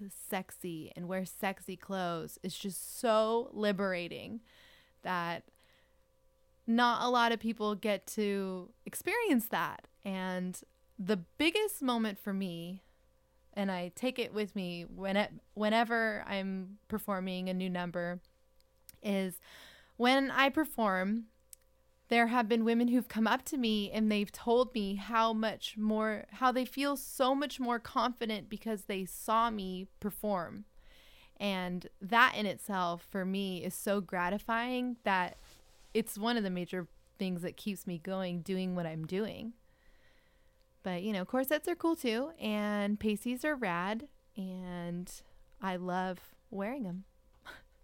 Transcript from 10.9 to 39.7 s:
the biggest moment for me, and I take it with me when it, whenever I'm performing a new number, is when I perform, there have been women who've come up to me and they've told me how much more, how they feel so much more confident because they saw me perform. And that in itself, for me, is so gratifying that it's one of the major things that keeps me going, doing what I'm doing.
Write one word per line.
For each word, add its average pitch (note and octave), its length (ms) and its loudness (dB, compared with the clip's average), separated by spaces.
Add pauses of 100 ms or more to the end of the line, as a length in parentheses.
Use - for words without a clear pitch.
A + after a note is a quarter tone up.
the F#3 200 0 (200)
biggest G4+ 440 2
moment A3+ 360 2
for G3+ 140 -6
me, F3+ 500 -6 (720)
and G3 160 0
I F3+ 240 -4
take B3+ 240 -2
it A3 160 -2
with G#3 220 -2
me F3 260 -4
when F#3+ 340 -2
it, G3+ 140 2 (240)
whenever A3 720 2
I'm F#3+ 520 -4 (100)
performing F#3 600 -2
a F#3 60 0
new F#3 160 0
number, F3 500 -2 (840)
is F#3+ 380 0 (560)
when C4 340 6
I C4+ 180 6
perform, A3 760 2 (840)
there A#3 200 6
have A#3 200 2
been A3+ 160 4
women A#3 240 4
who've A#3+ 200 4
come A3 180 2
up B3 200 4
to D#4 100 -4
me G#3+ 340 2
and G#3+ 200 2
they've G#3 200 2
told B3 440 4
me G3+ 220 0
how A3+ 360 2
much A3 440 -2
more, G#3+ 560 0
how B3+ 200 2
they B3+ 120 2
feel C#4 320 0
so C4+ 380 2
much C#4 260 -2
more A#3+ 180 0
confident A3+ 720 -2
because G#3+ 360 -4
they F#3+ 200 -4
saw A3+ 460 2
me F#3 360 -4 (140)
perform. G3+ 640 -2 (760)
And F3+ 480 -2 (140)
that A#3 360 6
in G#3 100 0
itself, F3 600 -2
for F#3+ 160 -4
me, F#3+ 400 -2
is F#3 100 -4
so G3+ 260 0
gratifying A3+ 1040 -2
that F#3 340 2 (560)
it's A3+ 240 0
one A#3 180 2
of A3+ 60 2
the F#3+ 80 0
major F3+ 380 -4 (300)
things F3+ 240 -2
that F3+ 140 -4
keeps - 300 -6
me F3 120 -4
going, F#3 420 -4
doing F#3 340 -2
what F3 120 0
I'm D#3+ 200 -4
doing. G3+ 460 -4 (1300)